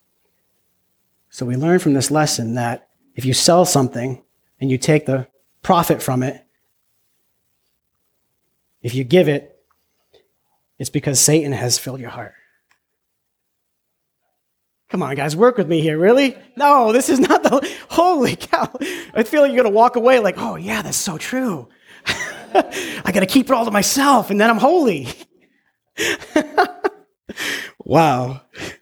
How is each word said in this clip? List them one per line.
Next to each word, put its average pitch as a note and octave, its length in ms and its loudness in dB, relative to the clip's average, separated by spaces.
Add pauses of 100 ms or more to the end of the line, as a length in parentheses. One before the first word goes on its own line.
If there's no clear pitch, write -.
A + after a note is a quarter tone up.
(1300)
So - 160 -10
we B2 100 -4
learn E3 240 2
from D#3 140 2
this C3+ 180 0
lesson C#3 440 0
that A#2 340 -6 (260)
if B2 100 -8
you C3 80 0
sell F3 320 4
something B2+ 580 -2 (380)
and C3+ 100 -2
you C3 60 2
take D3+ 280 0
the C3 220 -4 (340)
profit E3+ 400 2
from B2+ 220 -2
it, C3+ 220 -8 (2250)
if A2+ 120 -8
you C3 100 -4
give D#3 240 4
it, C#3+ 320 -4 (1200)
it's C3 100 -10
because C#3 300 -2
Satan D3+ 320 2
has A#2 260 -4
filled C3 220 -12
your A#2+ 120 -16
heart. A2 220 -16 (2500)
Come F#3 120 -4
on, C3+ 140 -6
guys, D3 200 -4
work A#3+ 220 2
with F3 100 0
me E3 140 0
here, D#3 160 0
really? A#3+ 400 2 (180)
No, C4+ 360 4
this B3+ 180 2
is C#4 100 4
not E4+ 220 4
the, C#4+ 260 2 (220)
holy D#4+ 460 2
cow. - 360 -4 (440)
I G#3+ 80 2
feel D4+ 180 0
like C#4 100 4
you're B3 120 2
gonna G#3 100 0
walk A#3+ 220 4
away B3 240 4
like, G3+ 180 -2
"Oh G#3+ 180 -8
yeah, G3+ 280 -8
that's C#3+ 140 -6
so D#3+ 200 -6
true. G3+ 500 -6 (200)
<laughs> - 180 -20
I - 1040 -6
gotta F#3+ 140 0
keep B3+ 220 2
it B3+ 40 -4
all A#3+ 140 2
to A3 60 -4
myself B3 580 2
and G3+ 100 0
then A3+ 120 4
I'm A3+ 60 0
holy." A#3 500 2 (920)
<laughs> - 400 -6 (1500)
Wow. C3+ 560 0 (400)